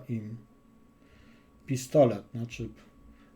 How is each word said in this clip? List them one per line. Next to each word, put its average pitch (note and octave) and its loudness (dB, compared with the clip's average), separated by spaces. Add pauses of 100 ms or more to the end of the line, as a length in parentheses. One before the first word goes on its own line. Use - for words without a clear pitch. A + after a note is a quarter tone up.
im A2+ -6 (1300)
pistolet, B2 4
znaczy, A#2 -8 (680)